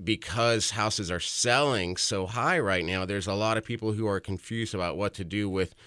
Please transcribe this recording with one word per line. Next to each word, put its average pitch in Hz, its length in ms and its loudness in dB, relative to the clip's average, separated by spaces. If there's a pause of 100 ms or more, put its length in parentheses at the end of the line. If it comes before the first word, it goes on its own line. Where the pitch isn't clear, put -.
because 110 640 2
houses 104 400 0
are 90 80 -2
selling 120 800 2
so 95 300 0
high 127 320 2
right 95 260 2
now, 92 180 0
there's 95 240 -2
a 101 60 0
lot 110 240 2
of 110 80 -2
people 110 260 -2
who 107 160 -2
are 98 140 0
confused 110 520 -6
about 87 220 -2
what 101 200 -2
to 98 100 -6
do 101 240 -2
with, 92 260 0 (120)